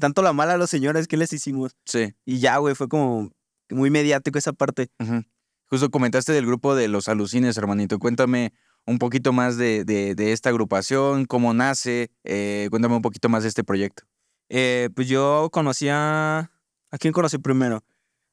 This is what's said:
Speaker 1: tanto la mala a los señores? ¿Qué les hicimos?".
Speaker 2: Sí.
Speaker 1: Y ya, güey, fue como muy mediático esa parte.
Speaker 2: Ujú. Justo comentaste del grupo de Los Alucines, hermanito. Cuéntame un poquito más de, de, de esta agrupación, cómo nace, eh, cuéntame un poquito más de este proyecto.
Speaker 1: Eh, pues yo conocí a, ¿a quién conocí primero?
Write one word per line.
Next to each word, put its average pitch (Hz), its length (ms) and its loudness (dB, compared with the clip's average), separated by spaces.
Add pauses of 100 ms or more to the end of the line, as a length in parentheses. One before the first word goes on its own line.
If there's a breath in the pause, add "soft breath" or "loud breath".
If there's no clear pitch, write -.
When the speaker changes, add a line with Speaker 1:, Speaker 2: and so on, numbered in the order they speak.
Speaker 1:
tanto 147 220 2
la 180 100 4
mala 151 220 2
a - 40 2
los 175 100 0
señores? 151 380 0
¿Qué 160 100 -2
les 160 160 0
hicimos?". 135 520 -6
Speaker 2:
Sí. 113 300 -2 (100)
Speaker 1:
Y 127 160 -2
ya, 127 180 4
güey, 143 160 2
fue 131 140 -4
como 120 420 0 (400)
muy 131 200 2
mediático 147 460 2
esa 147 160 -2
parte. - 360 -2 (100)
Speaker 2:
Ujú. 117 240 -2 (480)
Justo 135 200 2
comentaste 127 440 0
del 143 100 2
grupo 123 320 0
de 117 120 2
Los 101 200 -2
Alucines, 110 480 0
hermanito. 101 420 -2
Cuéntame 120 540 0 (340)
un 120 120 0
poquito 123 340 0
más 123 240 0
de, 113 300 0
de, 101 280 0
de 104 180 0
esta 113 180 -2
agrupación, 131 720 0
cómo 120 300 0
nace, 120 560 -2 (120)
eh, 104 480 -4
cuéntame 117 260 2
un 113 60 -2
poquito 113 280 -2
más 110 140 2
de 113 40 -2
este 107 160 -2
proyecto. 98 380 -4 (480)
Speaker 1:
Eh, 123 440 0
pues 131 140 -4
yo 143 420 2
conocí 143 380 -2
a, 156 640 -2 (400)
¿a 147 100 -10
quién 160 140 0
conocí 160 240 0
primero? 131 440 0 (500)